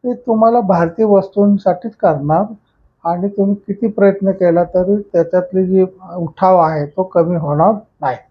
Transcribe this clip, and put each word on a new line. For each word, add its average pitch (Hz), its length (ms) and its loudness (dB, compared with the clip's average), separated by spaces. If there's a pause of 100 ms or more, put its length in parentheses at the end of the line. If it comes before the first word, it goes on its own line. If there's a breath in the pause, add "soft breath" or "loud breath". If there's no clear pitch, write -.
ते 247 100 -4
तुम्हाला 226 460 2
भारतीय 180 440 0
वस्तूंसाठीच 202 880 0
करणार 156 500 0 (600)
आणि 175 240 -4
तुम्ही 202 260 -2
किती 202 340 -6
प्रयत्न 196 420 2
केला 175 340 2
तरी 185 380 -2 (100)
त्याच्यातली 180 540 0
जी 185 200 2 (300)
उठाव 185 420 0
आहे 156 280 0
तो 185 160 -6
कमी 175 340 0
होणार 156 360 0 (280)
नाही. 131 160 -4 (140)